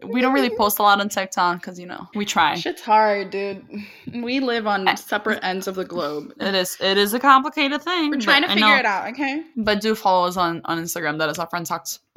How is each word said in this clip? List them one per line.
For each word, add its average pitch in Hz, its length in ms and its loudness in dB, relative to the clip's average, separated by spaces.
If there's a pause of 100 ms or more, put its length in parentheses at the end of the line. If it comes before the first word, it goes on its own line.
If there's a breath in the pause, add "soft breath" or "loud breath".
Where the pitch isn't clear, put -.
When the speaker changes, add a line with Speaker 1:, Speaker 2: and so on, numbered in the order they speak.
Speaker 1:
we 247 140 0
don't 262 100 4
really 269 240 2
post 208 220 2
a 220 40 2
lot 202 160 8
on 202 120 -2
TikTok 180 520 -2
'cause, 180 160 -14
you 175 80 -14
know, - 280 -14
we 208 100 -4
try. 160 300 2
Speaker 2:
Shit's 170 260 -6
hard, 214 500 2
dude. 196 320 -6 (500 loud breath)
We 240 280 -2
live 233 260 -2
on 196 220 0
Speaker 1:
Uh, - 80 2
Speaker 2:
separate 202 480 -4
ends 185 240 -4
of 190 60 -6
the 185 100 -4
globe. 151 560 -6
Speaker 1:
It 196 140 -2
is, 185 260 -2
it 190 160 0
is 202 160 2
a 240 80 -2
complicated 277 640 4
thing, 339 280 0
Speaker 2:
We're 302 80 -2
trying 277 240 4
Speaker 1:
but 349 40 0
Speaker 2:
to - 60 -2
Speaker 1:
I - 20 2
Speaker 2:
figure - 140 4
Speaker 1:
know. - 80 6
Speaker 2:
it 247 100 0
out, 196 240 -2
okay? 277 320 -4 (140)
Speaker 1:
But 208 260 0
do 220 120 2
follow 185 320 2
us 180 120 -4
on, 170 260 0
on 165 180 -4
Instagram. 160 360 -4
That 156 100 0
is 156 100 -4
at 170 120 -6
Friend 170 160 -6
Talks - 340 -8 (160)